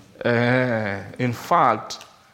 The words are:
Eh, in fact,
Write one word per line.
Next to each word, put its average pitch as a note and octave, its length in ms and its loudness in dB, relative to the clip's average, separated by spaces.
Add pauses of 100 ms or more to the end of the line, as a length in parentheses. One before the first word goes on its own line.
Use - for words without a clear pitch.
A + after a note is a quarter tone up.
(240)
Eh, A#2 800 0 (160)
in B2 140 -2
fact, B2 720 0 (300)